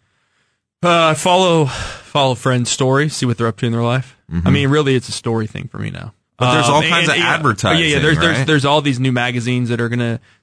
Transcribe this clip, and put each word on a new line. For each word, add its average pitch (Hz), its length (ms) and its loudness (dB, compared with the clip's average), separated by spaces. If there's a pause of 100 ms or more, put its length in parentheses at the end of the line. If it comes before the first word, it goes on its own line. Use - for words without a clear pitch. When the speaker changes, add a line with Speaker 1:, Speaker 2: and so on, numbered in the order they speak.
(840)
Speaker 1:
Uh, 170 260 2
I 156 60 2
follow, 175 520 2
follow - 680 -4
friends' 123 360 -2
stories, 139 460 0
see 131 100 -2
what 120 100 -2
they're 117 100 -2
up 113 120 -2
to 127 80 -4
in 117 60 -2
their 117 100 -2
life. 123 340 -4 (160)
Speaker 2:
Mm-hmm. 85 140 -2
Speaker 1:
I - 40 2
mean, 139 180 2
really, 139 260 2
it's 123 140 -2
a 107 40 -10
story 113 340 -4
thing - 220 -12
for 101 100 -14
me 104 120 -8
now. 90 240 -14 (240)
Speaker 2:
But 123 160 2
there's 120 140 2
all 147 140 4
Speaker 1:
Um, 160 60 0
Speaker 2:
kinds 170 200 2
Speaker 1:
and, - 0 -
Speaker 2:
of 143 80 2
Speaker 1:
and, - 80 0
yeah. 131 100 0
Speaker 2:
advertising, 156 500 0
Speaker 1:
Yeah, 151 120 0
yeah. - 20 2
There's, 151 180 2
Speaker 2:
right? 156 60 0 (120)
Speaker 1:
there's, 131 120 0
there's 151 180 2
all 147 160 2
these 143 200 -2
new 131 120 0
magazines 123 560 -2
that 117 120 -2
are 117 100 -2
gonna 117 300 -4 (220)